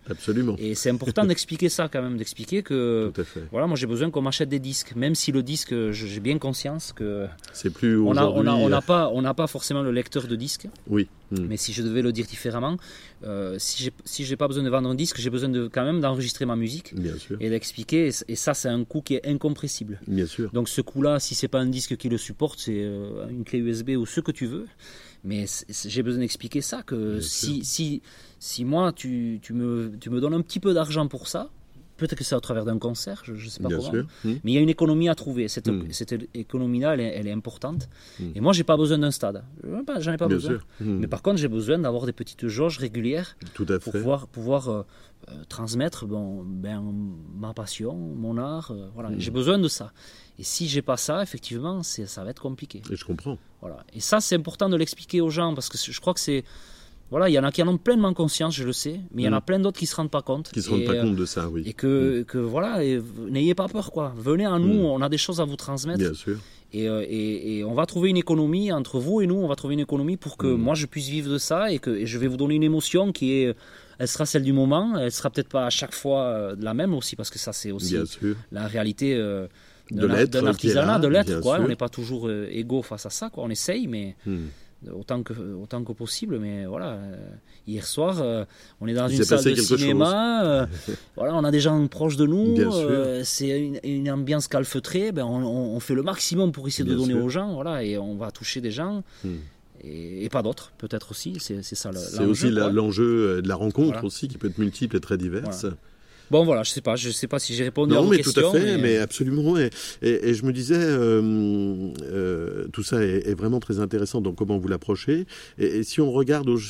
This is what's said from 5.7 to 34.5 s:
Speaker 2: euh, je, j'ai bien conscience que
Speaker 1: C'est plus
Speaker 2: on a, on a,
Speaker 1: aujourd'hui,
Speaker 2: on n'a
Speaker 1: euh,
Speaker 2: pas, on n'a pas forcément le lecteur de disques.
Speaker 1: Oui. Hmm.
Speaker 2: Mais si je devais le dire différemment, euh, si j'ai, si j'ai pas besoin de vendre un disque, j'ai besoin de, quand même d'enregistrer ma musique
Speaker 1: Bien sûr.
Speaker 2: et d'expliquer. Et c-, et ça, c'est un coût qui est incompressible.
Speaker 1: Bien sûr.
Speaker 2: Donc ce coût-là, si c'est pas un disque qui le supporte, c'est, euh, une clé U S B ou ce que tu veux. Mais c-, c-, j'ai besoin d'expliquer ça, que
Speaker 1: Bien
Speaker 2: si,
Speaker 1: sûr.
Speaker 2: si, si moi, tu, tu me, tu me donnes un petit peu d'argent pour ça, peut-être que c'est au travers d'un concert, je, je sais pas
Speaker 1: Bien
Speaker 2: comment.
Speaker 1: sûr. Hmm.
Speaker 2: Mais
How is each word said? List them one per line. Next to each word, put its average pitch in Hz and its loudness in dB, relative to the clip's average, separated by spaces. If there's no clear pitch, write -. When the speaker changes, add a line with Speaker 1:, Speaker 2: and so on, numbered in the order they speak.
Speaker 2:
euh, 110 0
je, 107 -4
j'ai 101 -6
bien 131 0
conscience 139 -6
que 101 -4
Speaker 1:
C'est - -2
plus 113 4
Speaker 2:
on 107 6
a, - 6
on 139 6
a, 143 8
Speaker 1:
aujourd'hui, - 4
Speaker 2:
on 117 6
n'a 139 6
Speaker 1:
euh, 139 0
Speaker 2:
pas, 170 4
on 127 2
n'a 131 2
pas 160 2
forcément 143 -2
le 131 2
lecteur 123 0
de 117 -2
disques. 139 -6
Speaker 1:
Oui. 104 2
Hmm. 90 0
Speaker 2:
Mais 107 -4
si - -4
je 117 -4
devais 113 0
le 120 2
dire 113 -2
différemment, 120 -4
euh, 98 -6
si - -4
j'ai, 123 -4
si - -8
j'ai 131 -4
pas 143 2
besoin 139 -2
de 127 0
vendre 127 2
un 127 0
disque, 131 -2
j'ai 120 -2
besoin 127 0
de, 123 0
quand 123 -2
même 156 2
d'enregistrer 131 0
ma 120 0
musique 117 -4
Speaker 1:
Bien 85 -4
sûr. 101 -8
Speaker 2:
et 110 -2
d'expliquer. 117 0
Et 127 0
c-, - -6
et 117 -6
ça, 147 0
c'est - -2
un 120 0
coût 147 -4
qui 135 -2
est - -2
incompressible. 143 -2
Speaker 1:
Bien 95 2
sûr. 107 -4
Speaker 2:
Donc 120 0
ce - 0
coût-là, 143 2
si - -4
c'est - -2
pas 131 2
un 131 2
disque 127 -2
qui 127 -4
le 117 2
supporte, - -4
c'est, 110 -4
euh, 104 -6
une 120 -6
clé 127 -4
U 117 0
S 113 -4
B 135 -4
ou 117 0
ce - -4
que 156 -2
tu - -4
veux. 160 -6
Mais 104 -4
c-, - -8
c-, 104 -8
j'ai 117 0
besoin 123 -2
d'expliquer 123 -4
ça, 240 -6
que 107 -2
Speaker 1:
Bien 107 -2
Speaker 2:
si, 143 -2
Speaker 1:
sûr. 127 -4
Speaker 2:
si, 147 -2
si - -6
moi, 165 2
tu, 120 -4
tu - -10
me, 120 -2
tu 120 -10
me 123 -2
donnes 147 2
un 165 2
petit - -4
peu 190 4
d'argent 156 2
pour - -10
ça, 214 -6
peut-être - -4
que 135 -6
c'est 135 0
au 120 2
travers 110 -2
d'un 113 0
concert, 120 -6
je, 113 -12
je 110 -12
sais - -12
pas 92 0
Speaker 1:
Bien 156 0
Speaker 2:
comment. 80 -4
Speaker 1:
sûr. 120 2
Hmm. 113 2
Speaker 2:
Mais 113 0